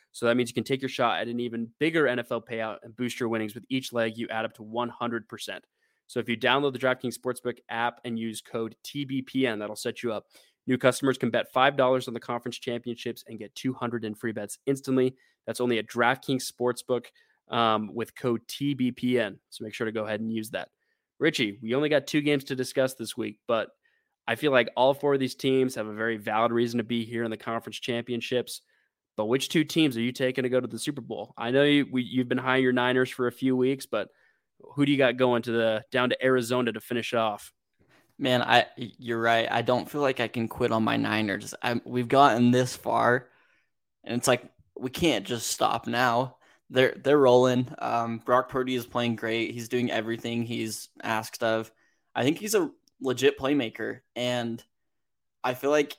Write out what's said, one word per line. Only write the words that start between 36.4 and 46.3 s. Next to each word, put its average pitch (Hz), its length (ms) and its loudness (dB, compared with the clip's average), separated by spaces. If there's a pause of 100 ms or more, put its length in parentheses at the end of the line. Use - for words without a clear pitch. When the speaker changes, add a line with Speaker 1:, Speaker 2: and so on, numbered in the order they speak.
Speaker 1:
to 110 80 -8
finish 120 320 -6
off? 110 400 -2 (640)
Speaker 2:
Man, 127 220 2
I, 117 260 6 (100)
you're 117 440 -6
right. 117 300 2
I 117 120 0
don't 123 280 0
feel 147 100 -4
like 131 200 0
I 113 80 0
can 113 200 -2
quit 120 220 -2
on 113 140 2
my 113 120 2
Niners. 107 640 -2
I, 120 220 -2
we've 123 240 -4
gotten 123 420 8
this 123 260 2
far, 117 520 2 (760)
and 117 120 -4
it's 123 120 -2
like, 123 160 2 (340)
we 131 120 -8
can't 123 360 0
just 117 220 -6
stop 117 380 -2
now. 123 500 0 (340)